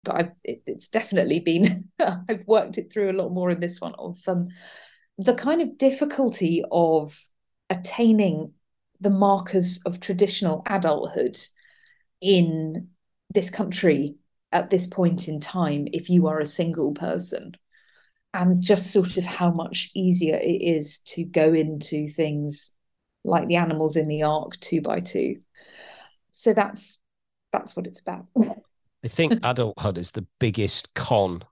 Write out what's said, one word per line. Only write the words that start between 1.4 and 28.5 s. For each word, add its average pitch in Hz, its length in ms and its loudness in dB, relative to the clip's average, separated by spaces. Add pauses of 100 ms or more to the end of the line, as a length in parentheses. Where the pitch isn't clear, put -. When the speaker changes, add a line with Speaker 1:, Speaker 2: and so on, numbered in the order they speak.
Speaker 1:
<laughs> - 60 -20
I've 214 480 -2
worked 214 300 2
it - 140 -10
through 202 200 0
a - 20 -2
lot 190 160 -2
more 180 200 0
in 175 120 0
this 175 180 -6
one, - 180 -8
of, 175 300 -10
um, 180 220 -2 (680)
the 240 160 2
kind 302 280 0
of - 160 -4
difficulty 269 920 0
of 160 580 2 (420)
attaining 185 840 2 (480)
the 202 80 2
markers 196 760 2
of 175 140 -4
traditional 190 640 0
adulthood 165 720 0 (840)
in 170 680 2 (460)
this 185 160 0
country 156 640 0 (360)
at 180 180 0
this 180 180 2
point 175 400 0
in 156 140 -6
time, 147 500 -2
if 175 180 -6
you 175 180 6
are 156 120 0
a 151 60 0
single 165 480 -2
person, 180 600 -6 (800)
and 180 280 4
just 190 300 2
sort 185 260 2
of 180 80 -4
how 175 260 0
much - 420 -4
easier 180 420 2
it - 260 -2
is 156 380 -2
to - 260 -8
go 160 280 4
into 151 540 -2
things 147 640 -4 (540)
like - 220 0
the 170 100 2
animals 160 400 0
in 156 100 2
the 151 160 -2
Ark 151 380 -2
two 170 200 -2
by - 200 -4
two. - 360 -4 (960)
So - 220 2
that's, - 460 -2 (520)
that's - 240 -6
what 180 120 -8
it's - 120 -16
about. 180 320 -12
<laughs> - 60 -2 (680)